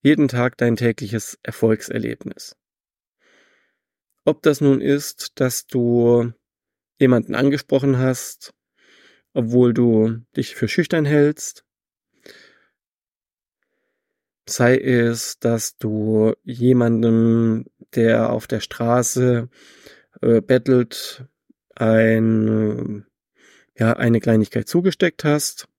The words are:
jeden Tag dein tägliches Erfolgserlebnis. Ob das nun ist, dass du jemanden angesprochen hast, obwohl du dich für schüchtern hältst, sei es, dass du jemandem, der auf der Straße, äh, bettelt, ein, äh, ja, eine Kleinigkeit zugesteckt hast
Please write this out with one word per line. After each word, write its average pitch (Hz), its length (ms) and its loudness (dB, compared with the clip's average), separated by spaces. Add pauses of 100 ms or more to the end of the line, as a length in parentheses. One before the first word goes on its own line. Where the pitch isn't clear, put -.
jeden 143 240 2
Tag 123 300 -4
dein 117 180 0
tägliches 110 680 -6
Erfolgserlebnis. - 1120 -4 (1700)
Ob - 160 -2
das 147 200 0
nun 139 200 2
ist, 143 580 -4
dass 127 260 -4
du 120 680 2 (680)
jemanden 123 360 2
angesprochen 135 640 0
hast, - 560 -4 (800)
obwohl 120 400 2
du 113 480 2 (140)
dich 135 200 -6
für 113 120 -4
schüchtern 160 380 -2
hältst, 147 600 0 (2750)
sei 127 300 0
es, 120 600 -2
dass 117 380 -4
du 107 560 -2 (100)
jemandem, 117 1200 2 (300)
der 113 340 2
auf 117 160 -4
der 113 140 -6
Straße, 120 880 -2 (720)
äh, 113 200 2
bettelt, 123 840 -2 (500)
ein, 110 1300 0 (720)
äh, - 40 -4
ja, 113 120 2
eine 117 260 2
Kleinigkeit 110 480 0
zugesteckt 175 560 -2
hast 147 440 -2 (120)